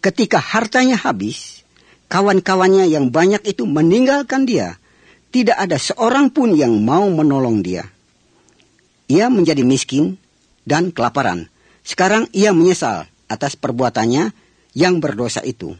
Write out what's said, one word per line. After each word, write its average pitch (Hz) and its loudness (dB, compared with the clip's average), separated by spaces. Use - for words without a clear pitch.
Ketika 196 0
hartanya 233 0
habis, - -8
kawan-kawannya 190 2
yang 143 0
banyak 190 2
itu 208 -4
meninggalkan 254 0
dia. 123 -4
Tidak 247 2
ada 175 -2
seorang 247 0
pun 233 2
yang 131 2
mau 143 2
menolong 139 0
dia. 90 -6
Ia 202 4
menjadi 165 2
miskin 135 0
dan 156 -2
kelaparan. 117 -4
Sekarang 214 0
ia 202 2
menyesal 160 0
atas 135 -6
perbuatannya 120 -2
yang 170 0
berdosa 120 -6
itu. 87 -10